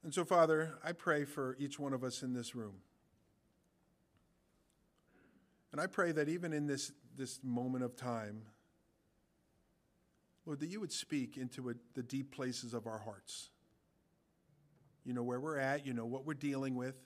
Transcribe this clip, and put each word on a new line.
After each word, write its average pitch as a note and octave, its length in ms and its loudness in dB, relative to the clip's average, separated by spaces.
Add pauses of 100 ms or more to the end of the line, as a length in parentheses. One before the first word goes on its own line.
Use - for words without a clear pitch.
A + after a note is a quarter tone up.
And D#3 100 -6
so, F3+ 100 2
Father, D#3+ 600 8
I E3+ 100 -2
pray D3+ 320 2
for C3 340 -4
each C#3+ 180 -4
one C#3 160 -2
of B2+ 100 -2
us B2 200 -2
in B2+ 100 0
this B2 220 -4
room. G2+ 260 -8 (3000)
And C#3 80 -4
I E3 80 2
pray F3 260 4
that D3+ 160 4
even E3+ 240 0
in D3 140 2
this, C#3 240 0 (240)
this C3 280 -6
moment B2+ 400 0
of B2 120 -2
time, A2 460 -4 (2000)
Lord, C#3+ 160 -4
that D3+ 60 -4
you F#3+ 120 -6
would G3 120 -4
speak - 460 -2
into B2+ 320 -4
a, A#2+ 40 0 (200)
the B2+ 80 -4
deep C3+ 300 -4
places B2 420 -4
of A2+ 140 -2
our A2 100 -4
hearts. G#2 520 -10 (1600)
You B2+ 80 -2
know B2 100 0
where B2 160 0
we're D3 200 -2
at. C#3 260 2
You C3 80 -2
know A#2 120 -2
what C3 200 -4
we're D#3 80 0
dealing C3+ 420 0
with. B2+ 200 -2 (100)